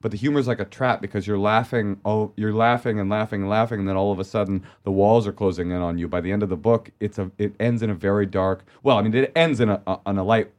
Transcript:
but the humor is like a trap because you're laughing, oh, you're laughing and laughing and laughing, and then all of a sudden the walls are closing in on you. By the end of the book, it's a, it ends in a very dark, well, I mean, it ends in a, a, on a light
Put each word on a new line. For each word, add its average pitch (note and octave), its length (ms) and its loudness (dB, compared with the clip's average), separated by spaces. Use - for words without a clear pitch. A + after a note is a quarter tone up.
but A2+ 100 -4
the G#2+ 60 -10
humor C#3+ 220 0
is B2 80 -2
like B2 120 -2
a B2 60 -6
trap - 360 -2
because G2 260 -6
you're G#2 100 -2
laughing, G#2+ 680 0
oh, G#2+ 320 0
you're G#2+ 160 -2
laughing A#2 460 0
and G2 100 -2
laughing G#2+ 320 -2
and G2 80 -4
laughing, A2 320 0
and G2 80 -2
then F#2+ 80 -2
all G2+ 140 0
of F#2 80 -2
a F#2+ 40 -4
sudden G2 400 -2
the G2+ 80 -4
walls G#2 360 4
are G2 60 -6
closing F2+ 380 -2
in F2+ 100 -4
on F2 160 -2
you. E2+ 100 -4
By F2 140 -4
the F2+ 100 -4
end G#2 100 0
of G2+ 80 -2
the - 80 -2
book, A2+ 320 2
it's G#2 200 -6
a, F#2+ 180 -4
it G#2 220 -2
ends A#2 240 0
in A2 60 -2
a G#2 40 -2
very G2+ 320 0
dark, F#2+ 380 -2
well, B2+ 160 4
I G#2 40 2
mean, A2 120 0
it C3 220 2
ends D#3+ 240 2
in A2+ 100 4
a, G2 160 0
a, F#2+ 200 -2
on G2 120 -2
a F#2+ 60 0
light G#2+ 360 2